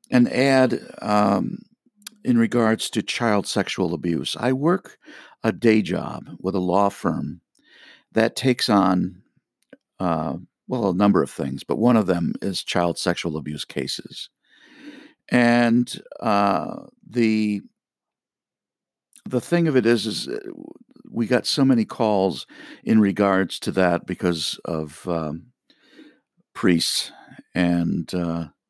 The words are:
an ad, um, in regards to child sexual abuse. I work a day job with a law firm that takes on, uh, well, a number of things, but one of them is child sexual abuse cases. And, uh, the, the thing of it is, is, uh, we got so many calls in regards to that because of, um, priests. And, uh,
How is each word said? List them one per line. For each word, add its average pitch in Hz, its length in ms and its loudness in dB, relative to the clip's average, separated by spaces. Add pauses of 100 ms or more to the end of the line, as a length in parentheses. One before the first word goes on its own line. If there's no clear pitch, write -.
(100)
an 123 180 6
ad, 131 500 2 (220)
um, 104 560 0 (680)
in 123 140 2
regards 113 540 2
to 113 120 -2
child 107 440 0
sexual 92 480 -2
abuse. 82 440 -2
I 123 140 0
work 147 460 -2 (440)
a 113 100 2
day 110 280 4
job 87 440 -4 (140)
with 92 160 -4
a 95 60 0
law 92 300 2
firm 78 500 -4 (720)
that 113 240 0
takes 127 320 0
on, 92 540 0 (760)
uh, 80 380 -2 (320)
well, 117 220 -2
a 87 40 0
number 95 280 4
of 67 80 -4
things, 69 340 -8
but - 140 -2
one 117 180 4
of 104 100 2
them 85 360 0
is 95 200 -6
child 87 360 -2
sexual 85 400 -4
abuse 73 260 -10
cases. - 640 -10 (1000)
And, 120 720 2 (180)
uh, 101 680 0 (200)
the, 107 540 0 (1600)
the 123 160 -4
thing 170 260 0
of 143 100 2
it 113 100 4
is, 110 200 2
is, 95 220 -6
uh, 60 120 -8 (720)
we 113 160 -2
got 123 200 2
so - 180 0
many 123 220 4
calls 98 600 0 (380)
in 110 160 4
regards 98 600 2
to - 100 -6
that 87 340 2
because 87 600 -4
of, 78 420 -8
um, 82 380 -6 (1040)
priests. - 600 0 (420)
And, 87 580 0
uh, 85 360 -4 (220)